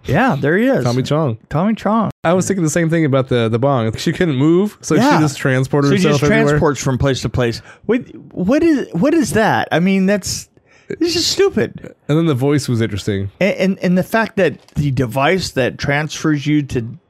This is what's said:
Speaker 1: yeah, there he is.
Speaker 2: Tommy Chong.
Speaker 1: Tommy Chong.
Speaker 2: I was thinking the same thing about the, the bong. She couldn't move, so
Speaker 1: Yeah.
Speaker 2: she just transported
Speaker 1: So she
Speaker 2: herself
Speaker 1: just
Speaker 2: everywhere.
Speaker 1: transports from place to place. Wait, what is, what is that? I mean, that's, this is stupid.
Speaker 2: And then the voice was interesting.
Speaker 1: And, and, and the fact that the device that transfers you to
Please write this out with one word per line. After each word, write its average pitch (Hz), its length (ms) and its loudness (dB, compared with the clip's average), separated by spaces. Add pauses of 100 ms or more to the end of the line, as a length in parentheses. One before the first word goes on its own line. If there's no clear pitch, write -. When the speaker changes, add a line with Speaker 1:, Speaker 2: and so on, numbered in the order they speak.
Speaker 1:
yeah, 190 340 0
there 147 180 0
he 240 100 2
is. 202 180 0
Speaker 2:
Tommy 123 180 0
Chong. 143 340 -2 (120)
Speaker 1:
Tommy 190 260 0
Chong. 214 360 -2 (120)
Speaker 2:
I 165 100 2
was 185 140 0
thinking 190 160 0
the 156 60 0
same 165 200 0
thing 165 140 2
about 131 240 2
the, 117 220 0
the 113 100 0
bong. 120 380 0
She 165 160 -2
couldn't 165 240 0
move, 170 440 2
so 160 140 -2
Speaker 1:
Yeah. 262 220 4
Speaker 2:
she 156 60 2
just 143 140 -2
transported 139 540 0
Speaker 1:
So - 60 4
she 180 60 2
Speaker 2:
herself 147 180 2
Speaker 1:
just - 100 0
Speaker 2:
everywhere. 220 220 2
Speaker 1:
transports 147 280 0
from 131 160 -2
place 135 260 0
to 123 60 -4
place. 117 320 -2 (260)
Wait, - 280 -4 (180)
what 247 300 0
is, 302 300 2
what 254 200 2
is 277 200 0
that? 190 380 2
I 151 100 2
mean, 190 240 2
that's, - 440 -2 (500)
this 330 180 0
is 330 80 -2
stupid. - 680 -2 (140)
Speaker 2:
And 147 100 2
then 170 100 2
the 143 80 2
voice 139 340 0
was 113 120 0
interesting. 98 480 -4 (120)
Speaker 1:
And, 196 160 0
and, 190 220 -2
and 185 180 0
the 180 60 0
fact - 340 -2
that 175 240 0 (140)
the 143 160 0
device 135 600 -2
that 127 260 -2
transfers 147 680 -2
you 151 160 2
to 123 340 -6 (120)